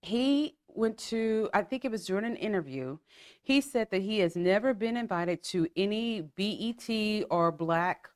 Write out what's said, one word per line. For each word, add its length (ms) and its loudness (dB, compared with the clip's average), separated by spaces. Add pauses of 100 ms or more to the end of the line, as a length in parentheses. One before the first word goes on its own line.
he 560 2 (120)
went 300 -2
to, 560 0
I 80 4
think 220 -6
it 60 0
was 160 -6
during 180 0
an 120 -4
interview, 640 -4 (420)
he 200 2
said 300 -2
that 120 0
he 180 -2
has 160 2
never 380 4
been 220 -2
invited 480 -2
to 320 0
any 460 0 (140)
B 160 0
E 200 -4
T 580 -2
or 220 4
Black 640 0